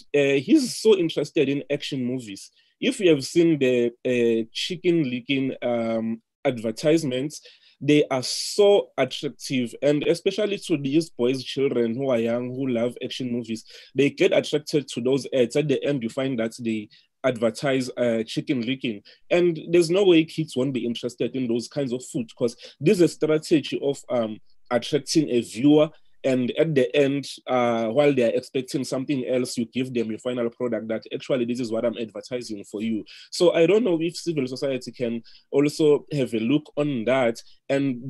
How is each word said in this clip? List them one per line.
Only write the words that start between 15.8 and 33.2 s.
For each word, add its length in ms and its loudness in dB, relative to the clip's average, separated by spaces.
end, 160 -2
you 80 -4
find 300 -4
that 200 -4
they 300 -4
advertise, 760 0
uh, 280 0
chicken 360 -2
licking, 420 -4
and 300 2
there's 220 4
no 140 4
way 180 6
kids 320 -6
won't 180 0
be 140 -2
interested 480 -4
in 120 -2
those 200 -2
kinds 240 -4
of 140 -4
food 300 -8
'cause 200 -2
this 180 4
is 40 2
a 80 8
strategy 760 0
of, 260 -4
um, 300 -2
attracting 580 0
a 120 2
viewer 500 4
and 200 0
at 140 2
the 100 4
end, 180 -2
uh, 320 0
while 160 4
they 140 2
are 120 0
expecting 440 -6
something 380 -4
else, 220 -2
you 80 -2
give 160 -4
them 180 -2
your 80 -8
final 300 -4
product 320 -4
that, 120 -4
"Actually, 280 -2
this 200 -4
is 60 -6
what 140 0
I'm 200 -2
advertising 560 -10
for 180 -6
you." 80 -2